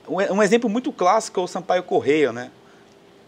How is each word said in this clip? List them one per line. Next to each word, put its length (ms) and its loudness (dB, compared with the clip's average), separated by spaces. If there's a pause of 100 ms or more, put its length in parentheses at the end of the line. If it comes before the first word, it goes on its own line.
um 140 -4
e-, 100 0
um 100 2
exemplo 280 2
muito 220 -4
clássico 480 0
é 40 -2
o 40 -4
Sampaio 360 -2
Corrêa, 500 2
né? 180 -12 (760)